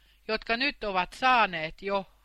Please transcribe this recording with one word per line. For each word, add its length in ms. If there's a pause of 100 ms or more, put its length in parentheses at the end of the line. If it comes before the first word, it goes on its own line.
(280)
jotka 280
nyt 280
ovat 280
saaneet 720
jo 300 (120)